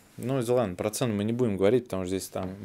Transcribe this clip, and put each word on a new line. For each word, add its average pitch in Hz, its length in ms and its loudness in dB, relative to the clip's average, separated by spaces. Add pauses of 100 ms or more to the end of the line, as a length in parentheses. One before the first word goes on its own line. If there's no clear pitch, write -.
(180)
ну, 127 300 -2
ладно, 120 280 2
про 104 140 -2
цену 117 240 -2
мы 101 100 0
не 113 100 0
будем 120 220 2
говорить, 107 300 4
потому 95 180 -4
что 90 60 -4
здесь 95 180 -2
там 95 220 -6 (160)